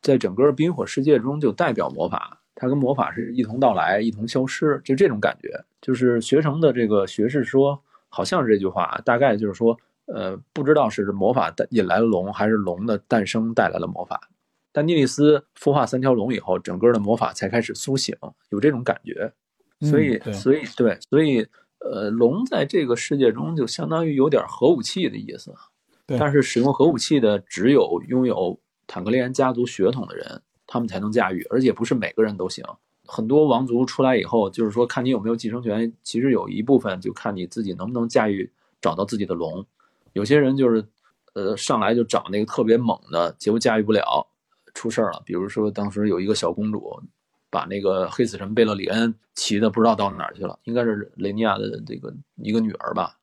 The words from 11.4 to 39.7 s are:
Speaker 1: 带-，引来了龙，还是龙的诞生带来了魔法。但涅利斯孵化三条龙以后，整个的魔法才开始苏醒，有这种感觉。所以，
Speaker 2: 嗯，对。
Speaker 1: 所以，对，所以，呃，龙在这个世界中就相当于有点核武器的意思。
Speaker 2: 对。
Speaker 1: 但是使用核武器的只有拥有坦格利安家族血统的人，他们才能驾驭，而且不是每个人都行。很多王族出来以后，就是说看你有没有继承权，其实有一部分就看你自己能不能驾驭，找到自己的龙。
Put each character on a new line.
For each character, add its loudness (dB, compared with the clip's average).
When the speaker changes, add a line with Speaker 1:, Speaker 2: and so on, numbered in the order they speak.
Speaker 1:
带-， -4
引 4
来 2
了 4
龙， 2
还 -2
是 2
龙 -2
的 0
诞 0
生 -4
带 4
来 -4
了 -4
魔 -8
法。 -8
但 0
涅 2
利 4
斯 2
孵 2
化 2
三 -2
条 2
龙 0
以 -2
后， -2
整 -8
个 6
的 2
魔 2
法 -2
才 -6
开 0
始 -6
苏 -4
醒， -4
有 -2
这 6
种 -6
感 -2
觉。 -8
所 4
以， 2
Speaker 2:
嗯， -6
对。 -6
Speaker 1:
所 4
以， 0
对， 2
所 4
以， 2
呃， -4
龙 2
在 0
这 0
个 0
世 -2
界 6
中 -6
就 0
相 -6
当 -2
于 0
有 4
点 4
核 0
武 4
器 -4
的 -6
意 -10
思。 -18
Speaker 2:
对。 -4
Speaker 1:
但 2
是 6
使 0
用 4
核 4
武 4
器 0
的 4
只 0
有 4
拥 0
有 0
坦 -10
格 -4
利 2
安 -4
家 2
族 -2
血 2
统 -6
的 -14
人， -14
他 -6
们 -2
才 -6
能 -4
驾 2
驭， -6
而 2
且 4
不 -4
是 0
每 -4
个 0
人 0
都 -4
行。 -12
很 -6
多 4
王 2
族 2
出 -6
来 4
以 2
后， 0
就 -2
是 0
说 2
看 -4
你 2
有 2
没 -4
有 0
继 -6
承 -6
权， -2
其 -4
实 2
有 0
一 -4
部 6
分 -2
就 -6
看 -6
你 -6
自 -8
己 -4
能 -8
不 -
能 -2
驾 0
驭， -2
找 0
到 -2
自 -6
己 -2
的 -4
龙。 -6